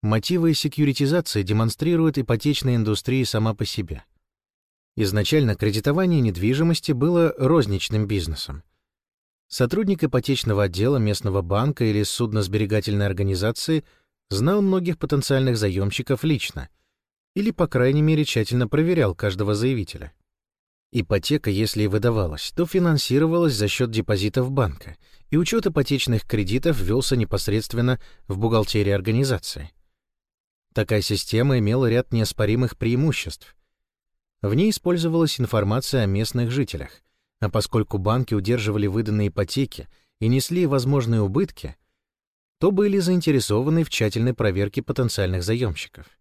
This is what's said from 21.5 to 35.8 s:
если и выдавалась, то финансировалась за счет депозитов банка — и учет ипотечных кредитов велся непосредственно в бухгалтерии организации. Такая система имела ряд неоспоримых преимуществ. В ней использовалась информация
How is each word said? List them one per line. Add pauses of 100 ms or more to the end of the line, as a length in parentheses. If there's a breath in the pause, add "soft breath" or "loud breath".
если
и
выдавалась,
то
финансировалась
за
счет
депозитов
банка — (320 soft breath)
и
учет
ипотечных
кредитов
велся
непосредственно (260 soft breath)
в
бухгалтерии
организации. (1000)
Такая
система
имела
ряд
неоспоримых
преимуществ. (840)
В
ней
использовалась
информация